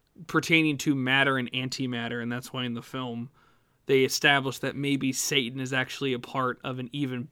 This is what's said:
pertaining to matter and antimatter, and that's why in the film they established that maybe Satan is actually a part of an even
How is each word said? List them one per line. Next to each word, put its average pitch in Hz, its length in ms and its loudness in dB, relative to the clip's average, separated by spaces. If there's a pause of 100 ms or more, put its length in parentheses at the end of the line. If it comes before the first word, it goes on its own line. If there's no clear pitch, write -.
(280)
pertaining 156 520 4
to 147 160 2
matter 135 420 4
and 120 140 -2
antimatter, 123 720 -4
and 120 80 -4
that's 123 200 -8
why 127 140 -4
in 120 80 -4
the 117 80 -6
film 123 480 -6 (560)
they 135 180 6
established 135 580 2
that 131 140 -4
maybe 135 360 0
Satan 131 480 -2
is 131 140 -4
actually 131 400 -2
a 120 60 -2
part 127 440 -4
of 131 160 -6
an 123 140 -10
even 131 380 -4